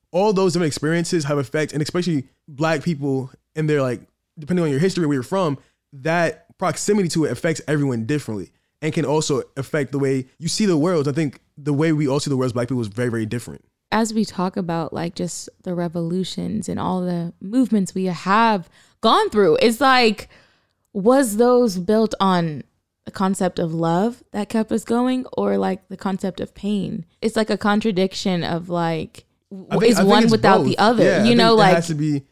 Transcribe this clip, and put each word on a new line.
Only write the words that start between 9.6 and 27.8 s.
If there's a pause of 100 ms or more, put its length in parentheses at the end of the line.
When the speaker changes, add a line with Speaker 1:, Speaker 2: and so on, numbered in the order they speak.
Speaker 1:
the
way (120)
you
see
the
world.
I
think (160)
the
way
we
all
see
the
world
as
Black
people
is
very,
very
different. (260)
Speaker 2:
As
we
talk
about,
like,
just (160)
the
revolutions
and
all
the
movements
we
have (320)
gone
through,
it's
like, (640)
was
those
built
on (460)
the
concept
of
love (100)
that
kept
us
going
or,
like,
the
concept
of
pain. (160)
It's
like
a
contradiction